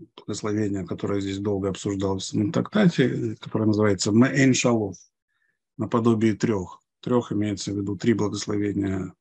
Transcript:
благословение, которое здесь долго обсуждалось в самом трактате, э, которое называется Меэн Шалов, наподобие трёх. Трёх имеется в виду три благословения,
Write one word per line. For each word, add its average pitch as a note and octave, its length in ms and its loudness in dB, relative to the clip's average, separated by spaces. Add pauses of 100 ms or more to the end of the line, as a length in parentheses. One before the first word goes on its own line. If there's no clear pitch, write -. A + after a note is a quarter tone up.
(160)
благословение, G#2 680 -4
которое G2+ 340 -4
здесь G2 180 -4
долго G2 320 -2
обсуждалось G2 540 -4
в - 40 -10
самом G#2+ 240 0
трактате, B2+ 800 2
э, G#2+ 80 -10
которое G#2+ 260 -2
называется G#2 460 2
Меэн C3 420 6
Шалов, A#2 420 0 (840)
наподобие A2 560 2
трёх. G2 480 -2 (200)
Трёх A#2+ 300 -2
имеется G#2 400 -2
в G2+ 60 -4
виду G2+ 180 -4
три A2+ 180 2
благословения, G2+ 1080 -2